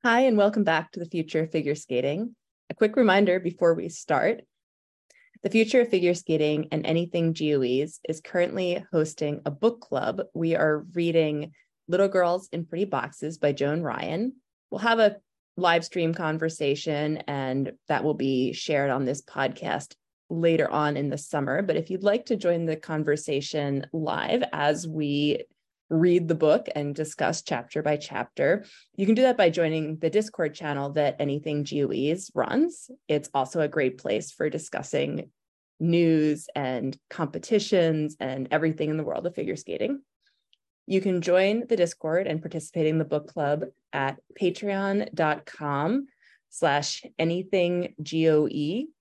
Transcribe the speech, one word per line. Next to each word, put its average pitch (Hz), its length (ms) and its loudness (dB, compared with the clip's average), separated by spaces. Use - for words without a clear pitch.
Hi, 240 200 4
and 240 160 6
welcome 208 260 4
back 160 300 2
to 180 80 -10
the 170 40 -6
Future 160 360 -2
of 160 100 -4
Figure 147 240 0
Skating. 147 580 -2
A 170 40 -12
quick 214 220 2
reminder 202 420 6
before 175 360 2
we - 160 -2
start. 165 540 0
The 196 60 0
Future 226 320 4
of 233 80 2
Figure 175 240 4
Skating 151 580 0
and 156 140 -2
Anything 165 480 0
G 151 200 0
O 139 80 4
Es 131 460 0
is 160 140 -6
currently 180 600 -2
hosting 156 520 -2
a 147 60 -2
book 233 300 0
club. 185 400 -2
We 165 220 0
are 151 380 2
reading 160 580 -2
Little 185 180 2
Girls 185 460 0
in 165 120 -6
Pretty 175 200 -4
Boxes 151 540 -6
by 147 120 2
Joan 143 300 0
Ryan. 165 560 -4
We'll - 80 -6
have 226 200 2
a 208 180 6
live 170 260 4
stream 165 300 -2
conversation, 156 1040 -2
and 135 460 -4
that 143 160 0
will 151 80 2
be 131 400 0
shared 139 380 0
on 135 120 0
this 131 180 -4
podcast - 760 -6
later 165 420 2
on 147 240 0
in 139 140 -2
the 135 80 -4
summer. 147 440 -2
But 180 140 -2
if 160 140 -4
you'd 185 140 -6
like 202 240 0
to 220 100 0
join 175 280 0
the 160 120 -2
conversation 147 1120 -2
live 165 600 -2
as 151 340 0
we 147 560 -2
read 175 360 4
the 165 80 2
book 156 400 4
and 143 180 -4
discuss 156 480 -2
chapter 127 400 -4
by 151 160 0
chapter, 156 680 -2
you 196 120 0
can 220 80 6
do 254 80 4
that 247 140 4
by 185 120 6
joining 160 480 0
the 160 140 -2
Discord 185 420 -2
channel 143 380 -4
that 147 260 0
Anything 147 460 -2
G 143 200 -2
O - 40 0
Es 160 480 -2
runs. - 560 -2
It's 147 260 0
also 135 280 0
a 147 60 2
great 131 300 0
place - 320 -4
for - 220 -4
discussing 147 800 -6
news 160 760 2
and 131 420 -4
competitions 165 1120 0
and 131 320 -6
everything 156 400 0
in 156 60 -2
the 156 60 -4
world - 220 -4
of 175 80 -4
figure - 220 -4
skating. - 480 -6
You 190 160 0
can 185 200 0
join 196 440 2
the 226 100 0
Discord 170 520 0
and 156 120 -2
participate 160 460 -4
in 156 140 2
the 156 40 0
book 151 240 -4
club 147 360 -2
at 135 280 -2
patreon 196 760 -2
dot 151 320 0
com 156 580 -2
slash 147 520 -2
anything 175 840 0
G 160 260 2
O 151 180 4
E. 185 420 -4